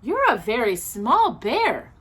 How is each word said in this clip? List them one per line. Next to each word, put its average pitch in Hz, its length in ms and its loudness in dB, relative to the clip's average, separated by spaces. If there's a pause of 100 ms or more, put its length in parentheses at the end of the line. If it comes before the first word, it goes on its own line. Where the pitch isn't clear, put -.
You're 466 300 2
a 240 60 4
very 214 380 -2
small 240 560 0
bear 254 680 -2